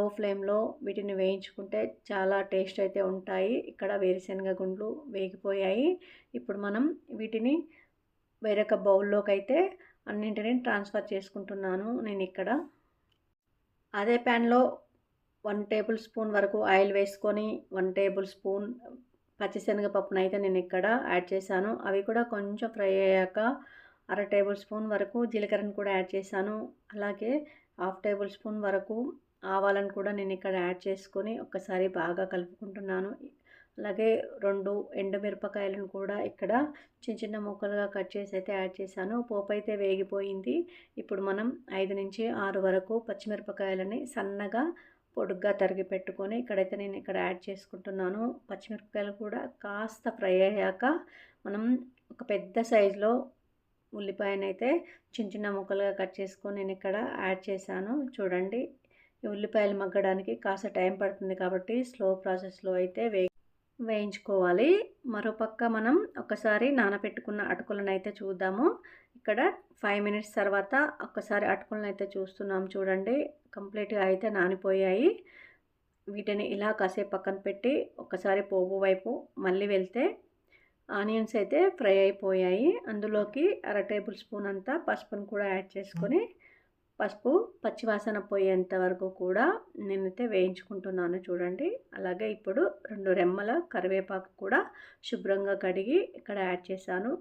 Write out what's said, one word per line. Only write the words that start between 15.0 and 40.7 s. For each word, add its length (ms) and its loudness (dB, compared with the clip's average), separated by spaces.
వన్ 200 -2
టేబుల్ 340 0
స్పూన్ 380 -6
వరకు 240 2
ఆయిల్ 200 8
వేసుకొని 540 2
వన్ 200 2
టేబుల్ 400 2
స్పూన్ 340 -4
పచ్చిశనగపప్పును 840 0
అయితే 180 2
నేను 260 2
ఇక్కడ 200 0
యాడ్ 220 2
చేశాను. 440 0
అవి 180 2
కూడా 200 2
కొంచెం 400 -4
ఫ్రై 260 2
అయ్యాక 400 4
అర 120 -2
టేబుల్ 260 4
స్పూన్ 300 -6
వరకు 380 -2
జీలకర్రను 540 -2
కూడా 180 0
యాడ్ 160 0
చేశాను. 420 -2
అలాగే 420 -4
హాఫ్ 260 -4
టేబుల్ 340 0
స్పూన్ 260 -6
వరకు 340 0
ఆవాలను 380 2
కూడా 220 -4
నేను 200 -4
ఇక్కడ 220 -2
యాడ్ 260 0
చేసుకొని 580 -4
ఒక్కసారి 560 -2
బాగా 300 0
కలుపుకుంటున్నాను. 840 -6
అలాగే 340 -2
రెండు 320 0
ఎండుమిరపకాయలను 920 -4
కూడా 360 -6
ఇక్కడ 280 -4
చిన్న 180 -8
చిన్న 200 -6
ముక్కలుగా 540 -4
కట్ 200 -4
చేసి 220 -6
అయితే 180 -4
యాడ్ 220 -2
చేశాను. 400 -6
పోపు 260 -2
అయితే 220 -2
వేగిపోయింది. 800 0